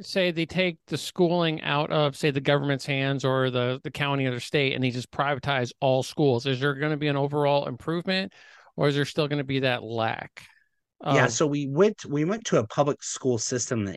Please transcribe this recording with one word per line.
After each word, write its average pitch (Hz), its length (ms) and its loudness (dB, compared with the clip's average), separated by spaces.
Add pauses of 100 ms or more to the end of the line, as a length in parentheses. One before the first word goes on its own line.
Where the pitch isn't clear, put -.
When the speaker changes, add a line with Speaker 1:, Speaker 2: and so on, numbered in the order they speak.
Speaker 1:
say 185 300 0
they 165 140 0
take 170 420 -2
the 160 100 -4
schooling 170 640 0
out 147 320 0
of, 147 240 2
say, 160 120 2
the 139 120 0
government's 143 440 2
hands 139 380 -2
or 131 260 2
the, 123 360 0
the 151 40 -8
county 139 360 0
or 131 60 0
the 120 100 -4
state, 135 320 0
and 127 100 -2
they 131 60 2
just 120 220 -6
privatize 139 680 -2
all 131 240 2
schools? 131 420 2
Is 135 140 0
there 143 140 0
gonna 151 240 -2
be 151 100 -2
an 143 80 0
overall 143 540 2
improvement, 175 640 -4 (420)
or 147 140 2
is 139 60 0
there 143 100 2
still 147 240 -2
gonna 143 160 -2
be 135 160 -2
that 123 220 0
lack 113 640 -4 (600)
Speaker 2:
Yeah, 139 200 4
Speaker 1:
of 120 60 2
Speaker 2:
so 151 160 2
we 143 220 -2
went, 190 360 2
we 147 200 -2
went 220 220 -4
to 165 120 4
a 107 80 0
public 143 340 0
school - 360 -2
system 117 500 -2
in 95 100 -8